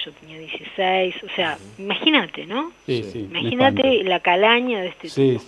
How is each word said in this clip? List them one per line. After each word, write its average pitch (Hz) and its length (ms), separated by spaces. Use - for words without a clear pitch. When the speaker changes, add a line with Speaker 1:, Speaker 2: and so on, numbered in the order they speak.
Speaker 1:
yo 156 60
tenía 156 260
dieciséis, 185 840
o 196 60
sea, 160 300
Speaker 2:
Ujú. 101 220
Speaker 1:
imagínate, 208 640
¿no? 262 260
Speaker 3:
Sí, 120 160
Speaker 2:
Sí. 101 120
Speaker 3:
sí, - 40
me - 80
Speaker 1:
Imagínate 254 480
Speaker 3:
espanto. 214 220
Speaker 1:
la 175 100
calaña 220 600
de 180 80
este 165 200
Speaker 3:
Sí, 135 220
Speaker 1:
tipo. 113 160